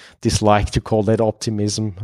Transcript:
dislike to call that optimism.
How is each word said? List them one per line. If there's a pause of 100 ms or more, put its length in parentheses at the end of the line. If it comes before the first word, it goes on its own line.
(220)
dislike
to
call
that
optimism.